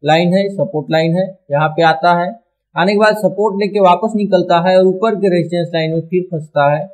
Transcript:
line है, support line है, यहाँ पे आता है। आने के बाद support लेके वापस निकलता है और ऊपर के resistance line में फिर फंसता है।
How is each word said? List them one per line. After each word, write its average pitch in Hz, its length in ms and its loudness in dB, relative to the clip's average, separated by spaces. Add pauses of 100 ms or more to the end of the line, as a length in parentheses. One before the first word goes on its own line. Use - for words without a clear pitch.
line 170 280 2
है, 196 160 0
support 156 420 -6
line 165 240 0
है, 185 100 0 (260)
यहाँ 147 180 0
पे 165 160 -2
आता 165 300 2
है। 175 140 -2 (460)
आने 175 160 0
के 208 80 0
बाद 214 180 4
support 196 440 -2
लेके 202 200 -2
वापस 190 340 2
निकलता 185 460 0
है 185 160 2
और 185 100 4
ऊपर 208 280 0
के 190 140 0
resistance 170 440 -2
line 160 200 -2
में 165 100 -2
फिर 180 280 -4
फंसता 147 420 0
है। 151 200 -4